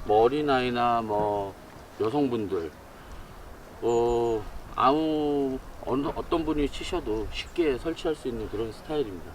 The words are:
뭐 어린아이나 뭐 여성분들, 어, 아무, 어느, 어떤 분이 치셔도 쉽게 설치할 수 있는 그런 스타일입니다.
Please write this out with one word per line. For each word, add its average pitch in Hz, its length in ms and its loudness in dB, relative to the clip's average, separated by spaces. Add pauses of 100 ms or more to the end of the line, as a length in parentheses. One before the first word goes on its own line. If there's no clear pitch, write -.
뭐 107 180 8
어린아이나 123 800 4
뭐 104 520 0 (460)
여성분들, 110 720 2 (1120)
어, 117 600 2 (320)
아무, 143 840 2 (260)
어느, 139 300 0
어떤 160 320 0
분이 147 240 0
치셔도 113 600 -4
쉽게 151 460 0
설치할 160 380 -2
수 139 140 -6
있는 110 200 -4
그런 104 240 -4
스타일입니다. 107 640 -4